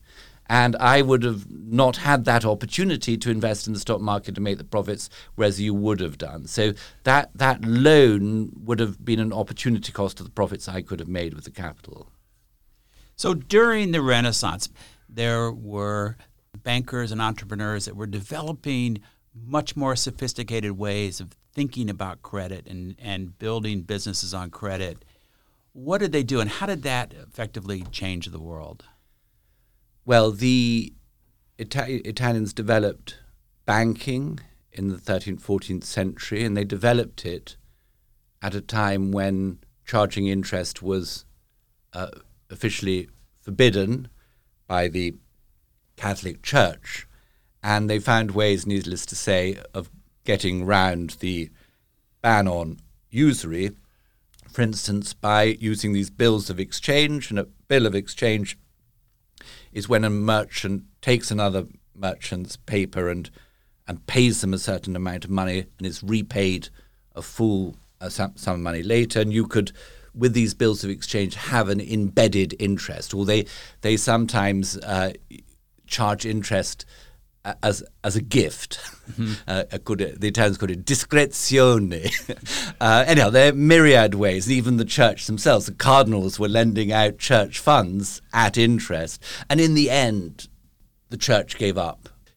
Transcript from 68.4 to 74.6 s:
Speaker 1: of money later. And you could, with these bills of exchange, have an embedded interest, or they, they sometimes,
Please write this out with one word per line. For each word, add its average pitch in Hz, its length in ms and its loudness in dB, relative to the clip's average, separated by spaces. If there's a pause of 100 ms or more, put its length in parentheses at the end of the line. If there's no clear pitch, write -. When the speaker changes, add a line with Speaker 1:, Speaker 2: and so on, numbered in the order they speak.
Speaker 1:
of 87 40 -4
money 85 240 -4
later. 117 380 2
And 107 100 0
you 110 160 2
could, 107 240 0 (420)
with 120 200 2
these 113 200 2
bills 110 300 0
of 98 60 -4
exchange, 98 460 -4
have 113 340 0
an 101 100 0
embedded 101 800 2
interest, 95 540 -4
or 101 100 -2
they, 104 220 2 (360)
they 107 140 2
sometimes, 101 840 0